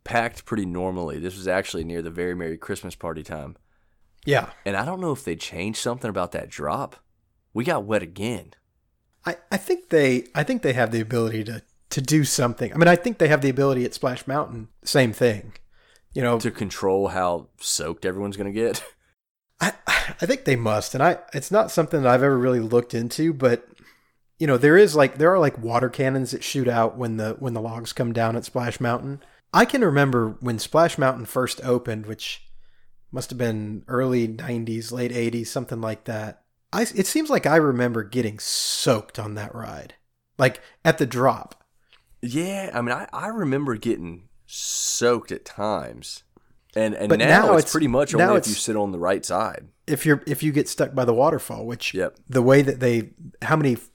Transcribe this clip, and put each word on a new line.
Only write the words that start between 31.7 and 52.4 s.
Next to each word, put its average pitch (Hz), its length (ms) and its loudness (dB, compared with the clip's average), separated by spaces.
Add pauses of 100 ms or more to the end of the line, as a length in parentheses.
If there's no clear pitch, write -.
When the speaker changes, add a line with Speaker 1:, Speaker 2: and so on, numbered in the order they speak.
Speaker 2:
which - 360 -10 (720)
must 131 160 -8
have 127 100 -10
been 110 480 -4
early 127 420 0
nineties, 113 640 -6
late 120 200 -4
eighties, 117 380 -4
something 120 320 -6
like 110 220 -8
that. 107 380 -10 (300)
I, 202 100 0
it 196 240 -2
seems 311 220 -2
like 262 180 0
I 147 100 4
remember 123 460 2
getting 110 360 -4
soaked - 800 -2
on 107 160 -8
that 104 200 -12
ride, 107 380 -14 (460)
like, 131 240 2 (240)
at 160 100 4
the 151 100 -2
drop. 120 560 0 (600)
Speaker 1:
Yeah, 180 500 -4
I 120 80 -4
mean, 120 140 -2
I, 165 180 -6
I 165 160 -8
remember 143 480 -2
getting 90 540 -6 (220)
soaked - 800 -2
at - 120 -8
times. 76 800 -8 (520)
And, 110 180 0
and 104 140 -4
Speaker 2:
But 113 100 4
Speaker 1:
now 151 280 6
Speaker 2:
now 208 80 6
Speaker 1:
it's 156 100 6
Speaker 2:
it's, - 80 -6
Speaker 1:
pretty 156 160 2
much 131 260 2
Speaker 2:
now 175 140 6
Speaker 1:
only 202 120 4
if - 60 -2
you 107 60 -2
Speaker 2:
it's - 80 -4
Speaker 1:
sit 110 160 -2
on 101 160 0
the 90 60 -6
right 90 260 0
side. 92 420 -4 (220)
Speaker 2:
if 151 180 -2
you're, 147 200 4
if 147 160 -4
you 156 100 0
get 139 160 0
stuck 139 260 -2
by 127 100 0
the 120 100 4
waterfall, 127 520 0
which - 280 -6
Speaker 1:
Yep. 90 220 -2 (120)
Speaker 2:
the 127 140 2